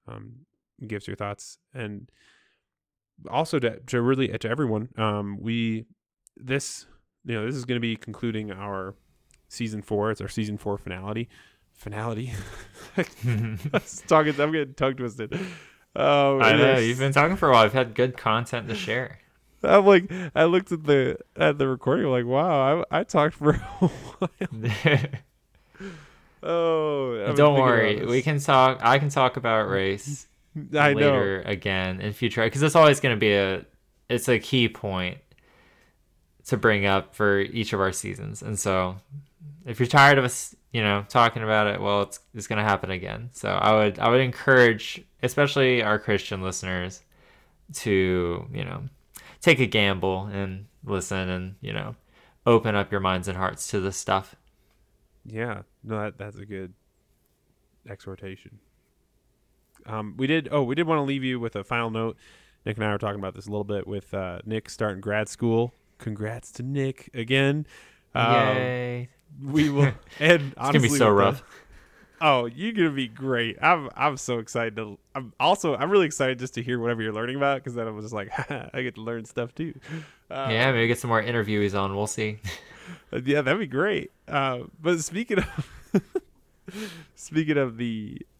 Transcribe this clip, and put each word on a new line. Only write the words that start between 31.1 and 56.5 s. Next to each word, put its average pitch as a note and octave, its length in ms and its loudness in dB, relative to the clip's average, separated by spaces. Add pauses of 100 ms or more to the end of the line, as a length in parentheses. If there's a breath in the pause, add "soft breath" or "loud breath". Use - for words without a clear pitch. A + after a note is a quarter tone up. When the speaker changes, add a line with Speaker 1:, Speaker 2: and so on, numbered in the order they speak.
Speaker 2:
again F#2 580 -2
in G#2 120 -4
future, A2+ 360 0
'cause C3+ 140 -2
it's D3+ 140 4
always D3+ 240 8
gonna B2 160 2
be G#2+ 160 4
a, F#2+ 320 2 (440)
it's A#2+ 200 0
a A#2+ 100 4
key A#2 300 2
point F#2 500 -6 (1300 soft breath)
to B2+ 100 0
bring G2+ 300 4
up G2 300 0
for G2+ 240 4
each G#2 320 -4
of G2+ 80 -2
our F#2+ 100 2
seasons. G2+ 520 -10
And G#2 160 -8
so F#2 380 0 (680)
if A#2+ 160 -8
you're B2 80 2
tired C#3+ 300 8
of C3 60 2
us, - 300 -6 (180)
you A#2 100 -2
know, G2+ 260 0
talking A#2 340 2
about G#2+ 240 2
it, G#2 140 -2
well, G2+ 220 2
it's, - 180 -8 (140)
it's G#2+ 120 -12
gonna G#2+ 160 -2
happen G2 280 0
again. G2+ 420 -8
So - 160 -8
I G2+ 280 4
would, G#2+ 220 2
I A#2 120 2
would B2+ 100 6
encourage, B2 840 4 (220)
especially C3 580 2
our G#2+ 160 0
Christian G2 440 -2
listeners, F#2 600 -6 (760 soft breath)
to, F#2 760 2
you - 120 -6
know, - 200 -10 (560 loud breath)
take D#3+ 180 4
a B2+ 80 2
gamble F#2+ 600 0
and G2 400 -8 (180)
listen F#2+ 440 -4
and, F#2 320 -8
you G#2+ 120 -10
know, G#2 240 -8 (480 soft breath)
open A2+ 320 4
up G2+ 160 -2
your G2+ 80 0
minds F#2 260 -2
and F#2 100 -6
hearts F#2 320 -4
to G#2 120 -2
this F#2+ 160 -4
stuff. - 400 -4 (920)
Speaker 1:
Yeah, A2 340 -8 (200)
no, A2 200 -8
that, G#2 160 -10
that's G2+ 200 -14
a G2+ 80 -18
good F#2+ 260 -12 (1160)